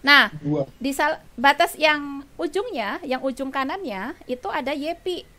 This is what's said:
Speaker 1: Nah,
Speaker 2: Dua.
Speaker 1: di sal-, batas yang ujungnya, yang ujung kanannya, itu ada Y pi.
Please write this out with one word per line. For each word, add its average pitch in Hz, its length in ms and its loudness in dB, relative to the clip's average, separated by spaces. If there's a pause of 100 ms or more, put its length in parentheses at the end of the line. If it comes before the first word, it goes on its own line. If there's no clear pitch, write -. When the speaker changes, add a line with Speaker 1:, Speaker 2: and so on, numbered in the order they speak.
Speaker 1:
Nah, 262 320 6
Speaker 2:
Dua. 147 320 -2 (160)
Speaker 1:
di 277 80 -2
sal-, 302 300 0 (180)
batas 285 400 4
yang 285 560 0
ujungnya, 320 720 -4
yang 254 160 -2
ujung 269 300 -4
kanannya, 269 640 -4 (100)
itu 247 240 -6
ada 285 240 -2
Y 302 240 -6
pi. - 240 -6 (160)